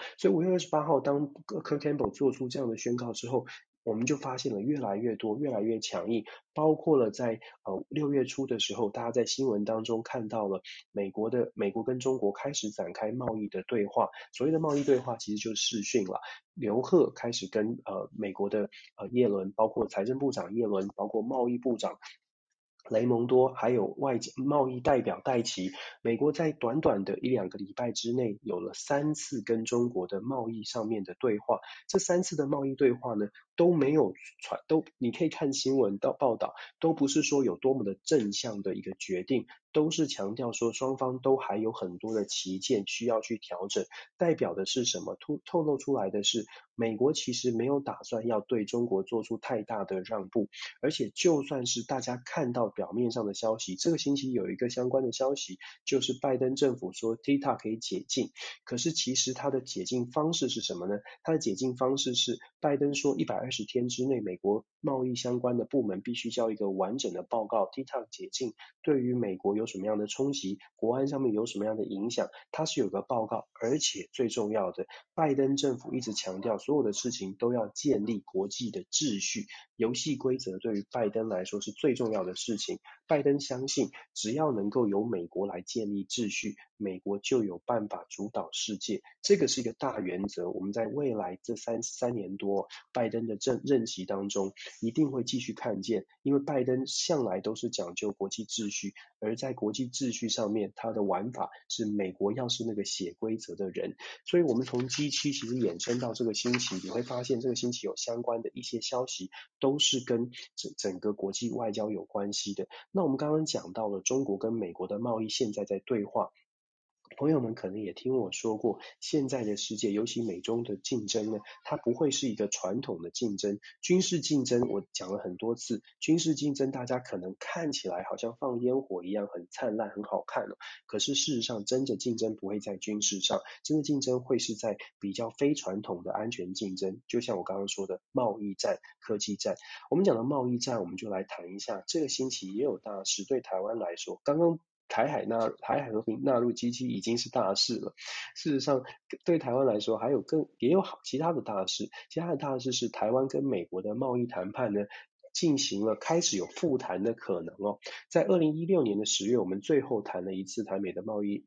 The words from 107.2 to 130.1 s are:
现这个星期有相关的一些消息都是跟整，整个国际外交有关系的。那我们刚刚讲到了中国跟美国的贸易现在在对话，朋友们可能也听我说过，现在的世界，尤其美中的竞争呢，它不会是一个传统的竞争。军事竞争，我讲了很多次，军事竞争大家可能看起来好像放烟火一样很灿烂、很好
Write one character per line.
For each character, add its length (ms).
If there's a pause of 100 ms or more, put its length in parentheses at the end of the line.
现 160
这 100
个 60
星 160
期 160
有 80
相 260
关 200
的 120
一 80
些 200
消 240
息 240 (300)
都 200
是 240
跟 280 (240)
整， 220
整 220
个 140
国 180
际 200
外 200
交 180
有 140
关 300
系 200
的。 140 (240)
那 120
我 40
们 100
刚 140
刚 140
讲 280
到 140
了 140
中 220
国 140
跟 160
美 200
国 140
的 120
贸 220
易 80
现 240
在 120
在 140
对 240
话， 260 (880)
朋 120
友 120
们 140
可 120
能 140
也 100
听 260
我 140
说 260
过， 220 (220)
现 260
在 160
的 140
世 180
界， 160
尤 140
其 200
美 140
中 240
的 140
竞 300
争 220
呢， 100 (260)
它 100
不 180
会 160
是 200
一 60
个 120
传 320
统 220
的 100
竞 240
争。 240 (220)
军 200
事 200
竞 240
争， 240
我 240
讲 180
了 80
很 160
多 180
次， 300 (160)
军 200
事 160
竞 200
争 160
大 140
家 140
可 180
能 200
看 360
起 160
来 200
好 60
像 240
放 220
烟 200
火 220
一 80
样 160
很 240
灿 240
烂、 140
很 140
好 220